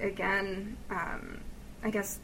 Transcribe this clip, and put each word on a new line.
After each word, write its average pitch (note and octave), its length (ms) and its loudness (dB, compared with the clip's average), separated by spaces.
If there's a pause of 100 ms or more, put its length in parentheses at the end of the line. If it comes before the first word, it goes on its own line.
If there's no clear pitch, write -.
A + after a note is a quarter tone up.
again, G3 720 2 (140)
um, E3 500 -2 (420)
I A3 80 4
guess G3+ 320 2